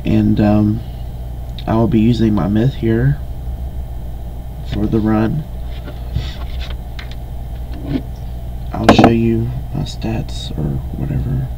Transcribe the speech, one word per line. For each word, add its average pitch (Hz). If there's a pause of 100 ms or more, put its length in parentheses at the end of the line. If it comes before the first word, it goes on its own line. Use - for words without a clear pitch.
And, 107
um, 107 (840)
I -
will 113
be 113
using 113
my 92
myth 110
here 117 (1500)
for 104
the 113
run. 110 (3250)
I'll 110
show 117
you 113 (240)
my -
stats -
or 69 (200)
whatever 67